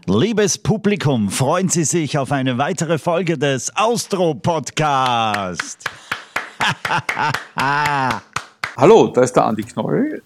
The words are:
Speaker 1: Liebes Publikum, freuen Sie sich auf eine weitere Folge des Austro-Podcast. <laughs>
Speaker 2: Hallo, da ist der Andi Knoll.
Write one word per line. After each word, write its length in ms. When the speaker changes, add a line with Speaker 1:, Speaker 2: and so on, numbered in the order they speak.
Speaker 1:
Liebes 540
Publikum, 720
freuen 380
Sie 160
sich 340
auf 120
eine 280
weitere 400
Folge 400
des 360
Austro-Podcast. 2000
<laughs> 1600
Speaker 2:
Hallo, 300
da 160
ist 100
der 120
Andi 180
Knoll. 640